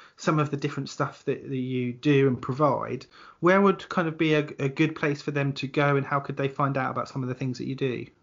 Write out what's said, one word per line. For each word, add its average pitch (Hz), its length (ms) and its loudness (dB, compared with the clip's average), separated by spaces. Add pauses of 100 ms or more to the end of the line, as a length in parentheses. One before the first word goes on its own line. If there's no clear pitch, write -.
(160)
some 165 220 2
of 147 120 2
the 147 60 -4
different 143 320 -4
stuff - 380 -6
that, - 200 -4
that 135 100 -4
you 127 360 -2
do 139 360 4
and 123 120 0
provide, 123 640 0 (360)
where 185 200 6
would 190 300 4
kind 170 180 0
of 160 80 -6
be 160 160 2
a, 151 160 2 (120)
a 139 100 0
good 156 240 2
place 143 260 -2
for 151 120 -6
them 139 220 0
to 139 120 -6
go, 143 300 2
and 135 100 0
how 143 140 0
could 143 180 -8
they 139 100 0
find 135 300 -2
out 127 140 -2
about 127 160 -6
some 135 140 -6
of 123 60 -6
the 127 60 -6
things 127 240 -6
that 120 80 -8
you 131 80 -6
do? 123 320 -4 (160)